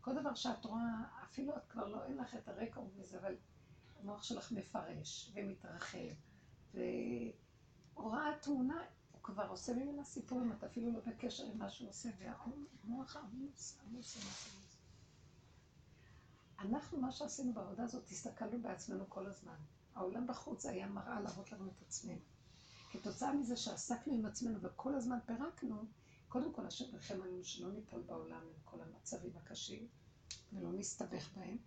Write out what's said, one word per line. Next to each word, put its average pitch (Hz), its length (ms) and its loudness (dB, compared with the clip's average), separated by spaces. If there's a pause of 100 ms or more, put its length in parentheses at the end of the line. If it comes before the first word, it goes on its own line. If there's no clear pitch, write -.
כל 254 140 2
דבר 285 200 4
שאת 247 300 2
רואה, 226 380 4 (200)
אפילו 285 340 0
את - 120 -6
כבר 220 180 -2
לא, 214 180 -2
אין 269 120 0
לך 247 180 -2
את 220 120 -6
הרקורד 196 500 -4
מזה, 185 220 -8
אבל 190 160 2 (640)
המוח 208 240 -4
שלך - 280 0
מפרש - 840 -2
ומתרחב, 190 640 -2 (760)
והוא - 1400 0
ראה 302 180 6 (100)
תמונה, 285 420 6 (280)
הוא - 120 -18
כבר 202 240 2
עושה 190 260 0
ממנה 285 300 4
סיפורים, 247 480 4
את 214 120 -2
אפילו 233 280 2
לא 226 80 4
בקשר - 460 0
עם 220 120 -2
מה 196 120 2
שהוא 220 200 -6
עושה, 233 200 -2 (100)
והמוח 254 1000 -4
עמוס, 269 640 -6
עמוס, 233 360 -6
עמוס, - 0 -
עמוס. 196 600 -6 (1800)
אנחנו, 269 420 2
מה 262 100 6
שעשינו 262 420 2
בעבודה 202 300 0
הזאת, 240 280 -2
הסתכלנו 220 500 -2
בעצמנו 190 480 0
כל 196 180 -2
הזמן. 175 280 -8 (400)
העולם 190 320 2
בחוץ - 380 0
היה 196 220 2
מראה 202 320 0
להראות 196 320 -2
לנו 190 160 -4
את - 140 -8
עצמנו. - 380 -4 (720)
כתוצאה 247 420 2
מזה 247 240 6
שעסקנו - 560 2
עם 226 120 6
עצמנו 214 360 2
וכל 262 340 2
הזמן 247 300 6
פירקנו, 226 600 0 (460)
קודם 285 220 6
כל, 190 120 -2
השם - 280 -2
ירחם 190 280 -2
עלינו 185 220 -2
שלא 185 280 -2
ניפול 214 300 -4
בעולם 165 400 -4
עם 160 120 -10 (100)
כל - 180 -12
המצבים 170 560 -4
הקשים, 214 500 -4 (680)
ולא 180 200 0
נסתבך - 640 0
בהם. 185 300 -2